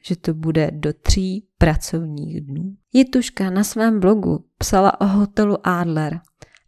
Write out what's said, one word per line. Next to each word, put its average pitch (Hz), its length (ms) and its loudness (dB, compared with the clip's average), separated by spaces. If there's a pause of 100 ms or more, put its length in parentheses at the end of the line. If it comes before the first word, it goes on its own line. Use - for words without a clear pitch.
že 180 140 -6
to - 180 -4
bude 160 400 0
do 151 200 -6
tří 190 540 -2 (100)
pracovních 156 840 -2
dnů. 143 220 -10 (300)
Jituška 254 560 2
na 190 140 0
svém 220 360 0
blogu 180 460 2 (120)
psala - 440 2
o 202 40 4
hotelu 202 600 0
Adler 165 520 -2 (480)